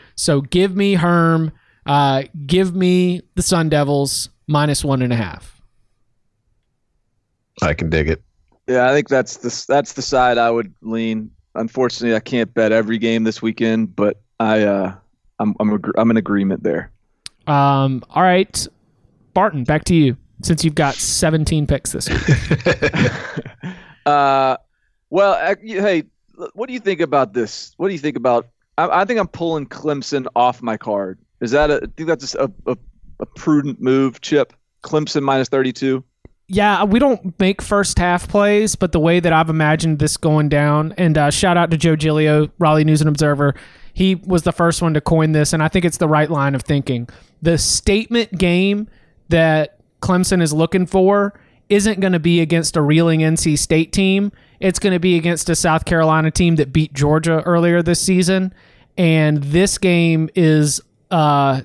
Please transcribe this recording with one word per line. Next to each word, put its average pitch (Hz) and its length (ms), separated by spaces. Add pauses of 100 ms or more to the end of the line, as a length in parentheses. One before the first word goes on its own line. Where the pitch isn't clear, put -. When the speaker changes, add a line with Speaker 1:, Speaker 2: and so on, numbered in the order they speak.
(140)
Speaker 1:
So 143 280
give 180 340
me 202 180
Herm. 165 580 (340)
Uh, 139 380 (220)
give 180 300
me 180 460 (120)
the 180 60
Sun 165 300
Devils 143 580 (180)
minus 147 380
one 135 160
and 127 100
a 120 60
half. - 460 (2000)
Speaker 2:
I 78 100
can 82 160
dig 78 220
it. 80 120 (440)
Speaker 3:
Yeah, 127 240
I - 20
think 147 160
that's 131 300
the, - 280
that's 139 280
the 135 80
side 127 340
I 117 140
would 117 320
lean. 113 480 (240)
Unfortunately, 117 600
I 107 60
can't 117 320
bet 110 200
every 113 260
game 113 260
this 110 160
weekend, 113 560
but 101 240 (180)
I, 110 260
uh, 98 300 (440)
I'm, 107 200
I'm, 107 120
agr-, 104 260
I'm 113 140
in 113 80
agreement 98 440
there. - 300 (540)
Speaker 1:
Um, 139 640
all 170 120
right, 185 460 (640)
Barton, 180 320
back 147 200
to 175 100
you, 139 200 (280)
since 160 200
you've 160 120
got 143 200
seventeen 156 720
picks - 260
this - 180
week. - 100 (1400)
Speaker 3:
<laughs> 185 80 (320)
Uh, 135 520 (540)
well, 190 220
uh, 180 300
y-, 214 180
hey, 190 220 (360)
l-, - 160
what 226 120
do 254 60
you 247 80
think 185 200
about 135 320
this? 113 440
What 180 120
do 196 40
you 165 60
think 139 180
about, 120 320 (280)
I, 170 240
I 202 40
think 233 160
I'm 180 80
pulling 160 380
Clemson 143 600 (100)
off 123 260
my 113 140
card. 98 420 (220)
Is 117 100
that 147 200
a, 143 60
I - 100 (100)
think 160 120
that's 147 260
a, 131 160 (160)
a, 123 100 (440)
a - 60
prudent 143 540
move, 131 420
Chip? 143 300 (300)
Clemson 156 400
minus 135 260
thirty-two? 131 540 (460)
Speaker 1:
Yeah, 202 360
we 208 140
don't 247 400
make 190 220
first - 380
half 175 280
plays, 208 480
but 185 180
the 160 80
way 170 200
that 170 120
I've 160 180
imagined 156 480
this 151 180
going 151 320
down, 147 480
and, 160 220
uh, 147 120
shout 175 280
out 170 120
to 165 60
Joe 156 180
Giglio, 151 640
Raleigh 156 260
News 156 180
and 156 60
Observer. 143 460 (380)
He 190 220
was 175 280
the 170 100
first 170 280
one 165 140
to 151 80
coin 160 300
this, 151 200
and 160 100
I 156 60
think 175 160
it's 170 140
the 160 100
right 151 220
line 139 240
of 127 80
thinking. 131 460 (340)
The 160 160
statement 214 800
game 190 500 (400)
that 160 500 (220)
Clemson 185 400
is 151 140
looking 170 320
for 202 520 (300)
isn't 202 320
gonna 185 180
be 170 220
against 165 380
a 151 40
reeling 160 400
N 160 140
C 156 180
State 160 380
team. 196 400 (260)
It's 190 200
gonna 185 200
be 175 180
against 170 340
a 165 40
South 160 300
Carolina 160 460
team 170 260
that 139 160
beat 156 220
Georgia 156 480
earlier 170 400
this 170 180
season. 185 540 (420)
And 156 460
this 165 340
game 165 580
is, 156 460 (300)
uh, 143 540